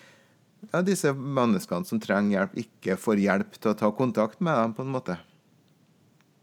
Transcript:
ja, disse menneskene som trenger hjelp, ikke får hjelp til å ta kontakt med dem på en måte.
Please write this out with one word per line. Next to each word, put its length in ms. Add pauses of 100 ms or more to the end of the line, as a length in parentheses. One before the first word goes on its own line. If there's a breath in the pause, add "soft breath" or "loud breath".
(720 soft breath)
ja, 100
disse 300
menneskene 720
som 140
trenger 380
hjelp, 180
ikke 420
får 240
hjelp 380
til 120
å 60
ta 120
kontakt 500
med 160
dem 180
på 80
en 100
måte. 260 (1200)